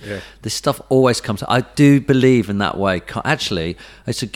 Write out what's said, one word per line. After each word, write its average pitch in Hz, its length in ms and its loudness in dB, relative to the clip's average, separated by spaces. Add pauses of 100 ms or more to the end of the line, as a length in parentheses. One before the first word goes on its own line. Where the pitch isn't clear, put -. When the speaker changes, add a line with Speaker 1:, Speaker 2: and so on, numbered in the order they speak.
Speaker 1:
Yeah. 104 160 -10 (200)
Speaker 2:
this 110 120 -8
stuff - 340 -4
always 131 320 2
comes. - 300 -8
I 123 120 2 (140)
do 143 240 6
believe 127 500 2
in 101 100 -2
that 101 180 -2
way. 95 240 -2
Ca-, - 240 -10
actually, 87 500 -4 (320)
it's 120 160 -6
a, 107 120 -10